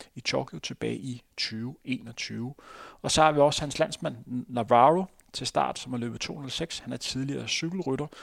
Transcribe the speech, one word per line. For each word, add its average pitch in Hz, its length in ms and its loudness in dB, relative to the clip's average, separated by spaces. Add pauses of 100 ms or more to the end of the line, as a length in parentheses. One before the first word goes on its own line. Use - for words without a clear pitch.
(160)
i - 40 -14
Tokyo 135 400 -2
tilbage - 380 -6
i 123 260 -10 (140)
tyve 117 460 -6
enogtyve. 117 720 -8 (480)
Og - 100 -2
så 160 100 4
har 156 100 8
vi 147 80 4
også 143 220 6
hans 143 180 -2
landsmand - 360 -2 (320)
Navarro 123 580 6 (280)
til 127 140 -6
start, - 320 0
som 127 140 -8
har 123 60 -2
løbet 113 220 -6
to - 180 -8
nul 135 120 -10
seks. - 280 -6
Han 127 140 -10
er 127 40 -6
tidligere 131 500 -4
cykelrytter. 156 600 -2 (160)